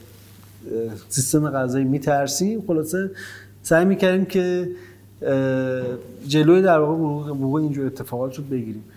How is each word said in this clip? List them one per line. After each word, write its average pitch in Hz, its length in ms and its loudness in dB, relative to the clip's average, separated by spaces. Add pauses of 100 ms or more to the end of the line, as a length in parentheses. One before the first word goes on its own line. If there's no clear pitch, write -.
(1080)
سیستم 151 400 0
قضایی 131 360 -2
می‌ترسیم، 143 840 0
خلاصه 175 440 -2 (500)
سعی 165 240 4
می‌کردیم 190 400 4
که، 180 440 0 (520)
اه، 131 640 0 (440)
جلوی 156 340 6
در 180 180 6
واقع 151 140 2
وقوع، 147 360 -2
وقوع 139 320 -2
اینجور 143 240 -2
اتفاقات 131 520 -6
رو 151 60 -10
بگیریم. 113 400 -6 (140)